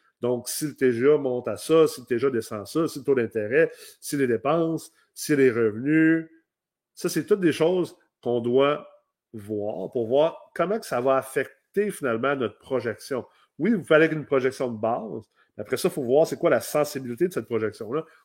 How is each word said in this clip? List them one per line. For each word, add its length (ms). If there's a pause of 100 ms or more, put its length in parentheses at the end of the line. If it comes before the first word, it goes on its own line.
(200)
Donc, 280
si 200
le 80
T 160
G 200
A 60
monte 300
à 80
ça, 320
si 140
le 40
T 140
G 80
A 20
descend 320
à 40
ça, 200
si 140
le 40
taux 120
d'intérêt, 560 (280)
si 160
les 120
dépenses, 640 (200)
si 220
les 160
revenus, 800 (640)
ça, 140
c'est 180
toutes 140
des 120
choses 440 (260)
qu'on 180
doit 480 (460)
voir 580
pour 140
voir 480
comment 240
que 80
ça 160
va 140
affecter 720
finalement 460
notre 220
projection. 680 (320)
Oui, 160
vous 100
faites 120
avec 160
une 120
projection 460
de 100
base. 500 (280)
Après 180
ça, 120
il 40
faut 100
voir 240
c'est 120
quoi 100
la 140
sensibilité 640
de 60
cette 100
projection-là, 600 (200)